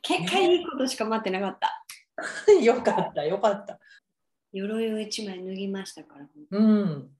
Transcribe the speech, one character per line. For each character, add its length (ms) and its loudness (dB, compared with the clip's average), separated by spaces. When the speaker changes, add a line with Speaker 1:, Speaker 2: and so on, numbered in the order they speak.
Speaker 1:
結 300 -2
果、 80 2
い 160 6
い 100 -4
こ 100 -10
と 120 -2
し 80 -4
か 100 -4
待 160 -2
っ 20 -12
て 60 -2
な 100 -2
か 100 -2
っ 100 -10
た。 260 -4
Speaker 2:
ね。 120 8
<laughs> 20 2
よ 160 4
か 180 2
っ 140 -4
た、 100 -4
よ 140 -2
か 140 2
っ 160 -4
た。 120 -16
Speaker 1:
鎧 400 -4
を 80 -4
一 280 -8
枚 180 -10
脱 80 -8
ぎ 140 -6
ま 180 -6
し 80 -16
た 100 -18
か 140 -20
ら。 100 -18
Speaker 2:
う 140 2
ん。 560 2